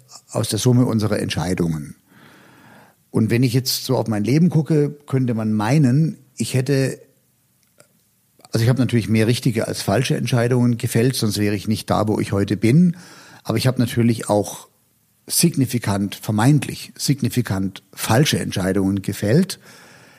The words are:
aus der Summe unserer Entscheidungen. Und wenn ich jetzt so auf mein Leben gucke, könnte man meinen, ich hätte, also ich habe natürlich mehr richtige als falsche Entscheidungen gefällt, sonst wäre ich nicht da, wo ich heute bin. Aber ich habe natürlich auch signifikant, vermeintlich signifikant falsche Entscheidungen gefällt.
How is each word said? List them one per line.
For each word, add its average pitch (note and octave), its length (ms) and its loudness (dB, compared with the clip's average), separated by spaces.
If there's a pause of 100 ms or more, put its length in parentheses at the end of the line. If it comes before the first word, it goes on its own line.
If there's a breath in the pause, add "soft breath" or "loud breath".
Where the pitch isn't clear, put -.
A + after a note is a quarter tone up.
(320)
aus A#2 160 -2
der G#2+ 120 -4
Summe B2 260 4
unserer G#2+ 340 0
Entscheidungen. E2 760 -4 (1160 loud breath)
Und A2 180 0
wenn A#2+ 140 2
ich B2+ 100 2
jetzt B2+ 300 -2
so B2+ 140 -2
auf A#2+ 100 -2
mein G#2+ 160 -2
Leben D3+ 260 4
gucke, D3+ 400 2 (160)
könnte C3 280 0
man A2 200 -2
meinen, C3 640 2 (200)
ich - 160 -2
hätte, C3 460 0 (1500)
also A2+ 120 0
ich A2+ 60 4
habe C3 100 2
natürlich A#2 300 0
mehr A2 180 2
richtige A2+ 400 0
als G#2+ 160 -6
falsche A#2+ 320 0
Entscheidungen A#2+ 640 0
gefällt, B2 380 0
sonst G#2+ 220 -2
wäre G#2 160 0
ich F#2+ 140 -6
nicht G#2+ 220 -2
da, G2 180 0
wo G#2+ 120 0
ich - 120 -4
heute G2 260 0
bin. E3 380 4 (480 loud breath)
Aber A2 140 -2
ich A2 100 -2
habe B2 120 0
natürlich A#2 500 0
auch G#2 380 -2 (600)
signifikant, A#2 880 -2
vermeintlich - 840 0
signifikant G#2+ 840 -4 (100)
falsche A2+ 460 0
Entscheidungen F#2+ 640 -2
gefällt. A2 560 0 (600 loud breath)